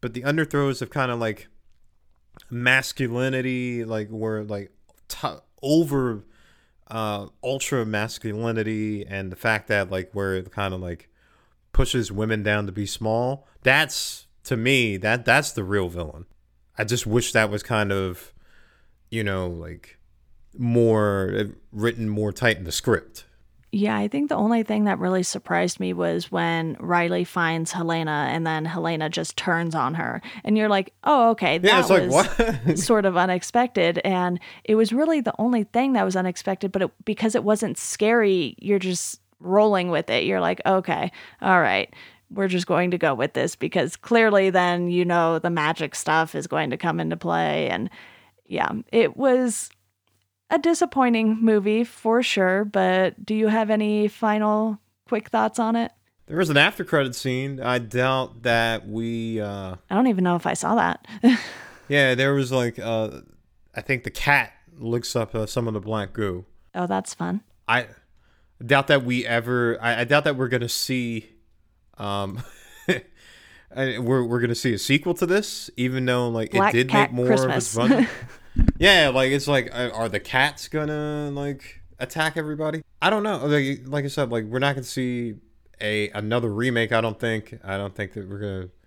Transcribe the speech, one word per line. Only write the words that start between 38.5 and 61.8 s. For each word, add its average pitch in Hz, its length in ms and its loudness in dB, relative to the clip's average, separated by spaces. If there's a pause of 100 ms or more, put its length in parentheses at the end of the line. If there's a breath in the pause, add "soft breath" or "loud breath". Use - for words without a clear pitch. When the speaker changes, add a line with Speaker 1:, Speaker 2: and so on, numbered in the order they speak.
Speaker 2:
you're 202 200 0
just 185 400 -6 (220)
rolling 190 480 2
with 160 200 -2
it. 104 140 2
You're 185 160 0
like, 165 260 -2
"Okay, 180 460 0 (300 loud breath)
all 185 180 4
right, 98 340 0 (360 loud breath)
we're 196 180 -2
just 180 200 -2
going 180 240 2
to 180 60 -2
go 151 160 2
with 123 200 -2
this," 131 240 -2
because - 400 -2
clearly 208 540 4
then, 175 380 2
you 175 140 2
know, 170 340 2
the 170 120 -2
magic 160 460 -2
stuff 160 380 0
is 151 140 -6
going 151 220 -2
to 123 80 -4
come 165 240 -2
into 160 160 -4
play. 165 500 -2
And - 220 -4 (560 loud breath)
yeah, - 260 -6 (220)
it 226 240 2
was 254 520 0 (840)
a 330 80 2
disappointing 240 840 2
movie 214 420 4
for 233 380 0
sure, 196 420 2
but 190 640 0
do 214 80 -4
you 214 140 2
have 220 240 2
any 214 360 2
final 214 720 0 (300)
quick 233 220 -4
thoughts 220 280 0
on 226 180 0
it? 233 160 -2 (360)
Speaker 1:
There 160 100 -4
was 175 140 2
an 143 40 2
after 170 300 4
credit 135 300 0
scene. 131 440 -4
I 123 200 0
doubt 123 640 -2
that 117 440 2
we, 113 540 -4
uh 98 340 -8 (140)
Speaker 2:
I 190 60 -2
don't 247 100 4
even 190 180 2
know 180 120 2
if 170 100 -4
I - 80 -2
saw 202 220 -2
that. - 320 0 (160 loud breath)
<laughs> 233 160 6 (500 loud breath)